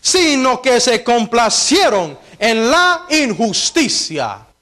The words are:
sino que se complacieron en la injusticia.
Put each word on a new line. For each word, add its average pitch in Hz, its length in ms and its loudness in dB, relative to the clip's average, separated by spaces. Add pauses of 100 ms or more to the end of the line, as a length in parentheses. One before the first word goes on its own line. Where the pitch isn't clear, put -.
sino 262 600 0
que 247 160 2
se 226 240 0
complacieron 233 1120 0 (220)
en 226 320 0
la 349 400 2
injusticia. 202 1400 -2 (160)